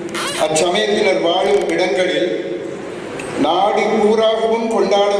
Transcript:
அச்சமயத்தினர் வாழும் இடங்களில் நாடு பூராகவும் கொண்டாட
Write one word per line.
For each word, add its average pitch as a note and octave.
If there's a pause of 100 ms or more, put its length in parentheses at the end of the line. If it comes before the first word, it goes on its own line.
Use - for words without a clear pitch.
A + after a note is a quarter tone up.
(460)
அச்சமயத்தினர் F#3
வாழும் F#3+ (100)
இடங்களில் F#3 (1160)
நாடு G3+ (100)
பூராகவும் A3
கொண்டாட G3+